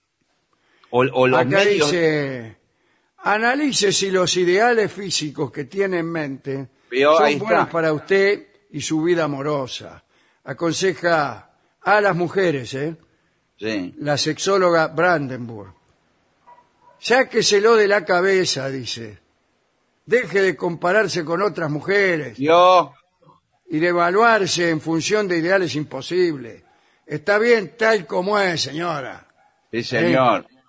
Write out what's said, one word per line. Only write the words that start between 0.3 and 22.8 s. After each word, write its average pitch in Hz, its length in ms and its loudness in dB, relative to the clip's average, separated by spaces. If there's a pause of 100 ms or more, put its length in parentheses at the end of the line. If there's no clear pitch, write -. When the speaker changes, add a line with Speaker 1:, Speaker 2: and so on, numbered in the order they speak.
Speaker 1:
O, 120 100 2
o 127 260 2
los 131 120 4
Speaker 2:
Acá 123 100 2
Speaker 1:
medios. 196 400 2
Speaker 2:
dice, 143 680 -2 (600)
"Analice 233 720 0
si 190 200 -2
los 180 260 0
ideales 202 540 2
físicos 156 600 -6
que 151 140 -10
tiene 190 340 -4
en 165 120 -6
mente 139 580 -8 (220)
Speaker 1:
Vio, 139 240 4
Speaker 2:
son 156 100 6
Speaker 1:
ahí 147 120 2
Speaker 2:
buenos 185 240 2
Speaker 1:
está. 127 100 -4
Speaker 2:
para 160 220 0
usted 196 540 0 (220)
y 147 120 -10
su 156 200 -2
vida 165 220 2
amorosa". 139 800 -6 (400)
Aconseja 160 1080 -2 (300)
a 208 200 4
las 196 140 2
mujeres, 165 580 -2
¿eh? 147 220 -6 (600)
Speaker 1:
Sí. 101 420 -8
Speaker 2:
La 147 180 -2
sexóloga 170 720 0
Brandenburg. 127 840 -4 (1300)
Sáqueselo 226 760 2
de 214 120 4
la 202 180 0
cabeza, 180 640 0
dice. 113 500 -10 (840)
Deje 196 360 0
de 190 140 2
compararse 180 680 -2
con 170 160 -4
otras 165 280 -2
mujeres. 160 680 -2
Speaker 1:
Yo. 170 560 4 (760)